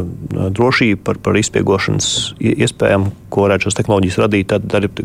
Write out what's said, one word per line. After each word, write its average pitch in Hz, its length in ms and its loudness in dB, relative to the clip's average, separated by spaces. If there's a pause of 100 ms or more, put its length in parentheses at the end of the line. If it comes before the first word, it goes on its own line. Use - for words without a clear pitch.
(500)
drošību, 117 540 2
par, 95 140 -2
par 98 220 0
izspiegošanas 98 680 0 (280)
ie-, 113 200 0
iespējām, 104 520 0 (220)
ko 101 160 2
varētu 98 220 0
šīs - 120 -2
tehnoloģijas 98 400 0
radīt. 104 280 2
Tad 101 200 -2
arī 101 220 0 (140)